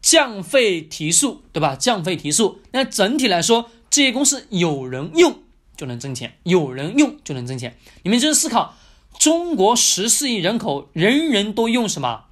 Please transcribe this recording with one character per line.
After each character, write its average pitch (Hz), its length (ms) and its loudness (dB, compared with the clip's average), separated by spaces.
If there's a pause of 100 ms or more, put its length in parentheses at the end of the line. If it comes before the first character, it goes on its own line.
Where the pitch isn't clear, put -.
降 247 400 2
费 196 400 2
提 156 280 -6
速， - 420 0
对 160 80 -4
吧？ 143 160 2
降 208 280 0
费 147 100 -2
提 139 160 -6
速。 - 300 0 (120)
那 262 120 0
整 220 320 0
体 254 100 0
来 180 140 2
说， 226 300 0 (180)
这 - 140 2
些 262 100 4
公 262 100 -2
司 277 280 -2
有 156 360 0
人 135 280 -8
用 339 240 4 (380)
就 147 100 -12
能 120 120 -8
挣 135 160 -8
钱， 120 280 -12
有 170 280 2
人 151 280 -4
用 294 260 2
就 - 80 -10
能 123 140 -8
挣 131 100 -8
钱。 120 220 -12 (240)
你 180 80 -2
们 240 80 4
就 294 100 2
是 302 60 2
思 302 160 0
考， 220 260 -2 (420)
中 339 360 2
国 208 200 4
十 226 360 0
四 - 180 0
亿 233 80 0
人 196 220 -2
口， 147 340 -6
人 269 380 2
人 208 240 0
都 226 160 0
用 233 180 0
什 147 140 -6
么？ 120 300 -6